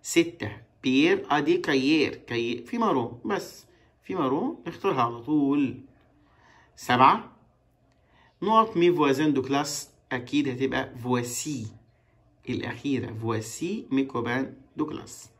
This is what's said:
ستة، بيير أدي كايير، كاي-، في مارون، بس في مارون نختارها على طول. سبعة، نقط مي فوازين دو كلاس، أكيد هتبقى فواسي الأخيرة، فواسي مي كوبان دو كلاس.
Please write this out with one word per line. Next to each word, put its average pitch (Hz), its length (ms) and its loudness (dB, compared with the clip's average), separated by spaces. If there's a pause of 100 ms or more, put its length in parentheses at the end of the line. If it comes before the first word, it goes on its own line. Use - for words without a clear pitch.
ستة، 165 560 -2 (260)
بيير 151 460 2
أدي 151 280 2
كايير، 147 580 2
كاي-، 117 500 -6
في 240 120 -8
مارون، 156 480 -2
بس - 400 -6 (380)
في 185 120 -8
مارون 165 520 -2
نختارها 165 340 -2
على 117 200 -2
طول. 143 600 0 (920)
سبعة، 190 560 4 (1080)
نقط 220 360 4
مي 170 160 6
فوازين 147 400 4
دو 131 80 2
كلاس، 139 480 -2 (220)
أكيد 131 380 -2
هتبقى 131 480 -2
فواسي 120 720 -4 (800)
الأخيرة، 120 640 -4
فواسي 113 760 -4
مي 135 120 2
كوبان 127 540 -4 (200)
دو 151 80 0
كلاس. - 440 -14 (100)